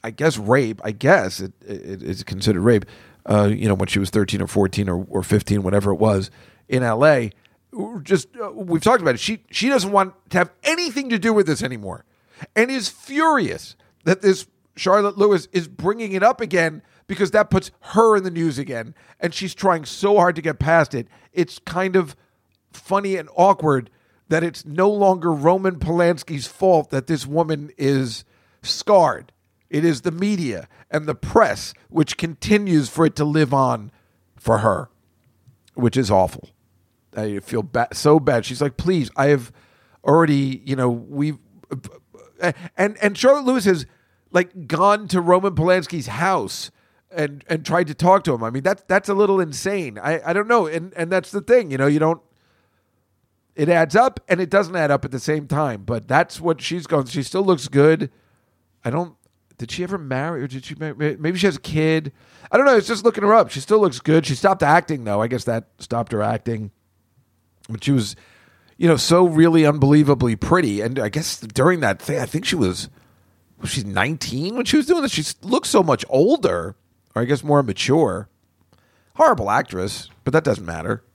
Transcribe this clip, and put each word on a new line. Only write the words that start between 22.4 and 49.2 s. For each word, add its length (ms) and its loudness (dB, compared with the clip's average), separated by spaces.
funny 460 -4
and 180 -10
awkward 540 2
that 140 0
it's 220 -8
no 240 2
longer 420 2
Roman 440 2
Polanski's 720 -2
fault 420 0
that 180 -4
this 180 -2
woman 520 -4
is 460 -2
scarred. 720 0
It 140 -2
is 180 0
the 100 -4
media 580 -4
and 160 -4
the 100 -4
press 580 0
which 280 -2
continues 720 0
for 160 2
it 120 0
to 80 -2
live 280 0
on 380 -2
for 220 0
her, 300 0
which 240 0
is 140 0
awful. 380 0
I 260 -8
feel 220 -4
ba-, 300 -2
so 300 4
bad. 240 0
She's 160 -8
like, 160 -4
"Please, 400 -2
I 100 2
have 240 0
already, 640 2
you 140 -6
know, 120 2
we've," 480 -6
and, 240 -2
and 160 0
Charlotte 260 4
Lewis 220 2
has, 200 2
like, 340 0
gone 440 0
to 100 0
Roman 340 2
Polanski's 540 0
house 640 -4
and, 360 -6
and 160 -4
tried 220 0
to 60 -10
talk 300 4
to 100 0
him. 120 -4
I 40 -4
mean, 140 -6
that, 240 -4
that's 220 0
a 40 -2
little 280 2